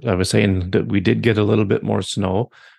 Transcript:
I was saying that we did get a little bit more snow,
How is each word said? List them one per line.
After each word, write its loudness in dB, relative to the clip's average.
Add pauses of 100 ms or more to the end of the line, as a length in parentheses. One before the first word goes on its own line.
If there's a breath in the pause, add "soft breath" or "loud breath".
I 0
was 0
saying 0
that 0
we 0
did 0
get 2
a 2
little 2
bit -2
more -2
snow, -2 (300 soft breath)